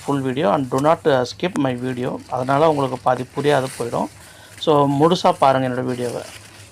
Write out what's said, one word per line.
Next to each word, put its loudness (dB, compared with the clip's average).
full 0
video 0
and -2
do 0
not, 2
uh, 2
skip -6
my 0
video. -6
அதனால 2
உங்களுக்கு 0
பாதி 0
புரியாத 0
போயிடும். -4
So 4
முழுசா 4
பாருங்க 4
என்னோட -4
வீடியோவை. -4